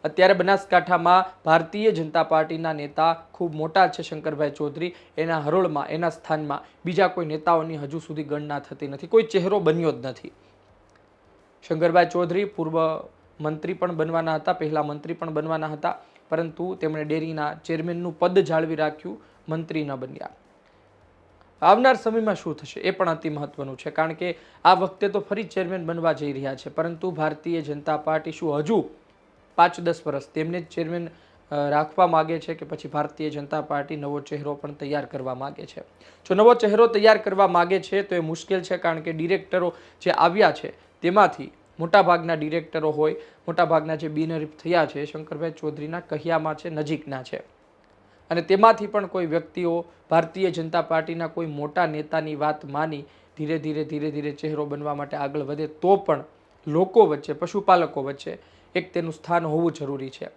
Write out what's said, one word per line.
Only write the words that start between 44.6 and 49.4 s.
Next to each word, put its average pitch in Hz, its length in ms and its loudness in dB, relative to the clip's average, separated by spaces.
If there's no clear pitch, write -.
છે 143 160 -8
એ 147 40 -6
શંકરભાઈ 156 460 -8
ચૌધરીના 151 480 -8
કહિયામાં 156 580 -2
છે, 170 120 -12
નજીકના 151 540 -6
છે - 140 -10
અને 170 120 0
તેમાંથી 208 460 4
પણ 202 180 -2
કોઈ 180 200 -4
વ્યક્તિઓ 170 600 -4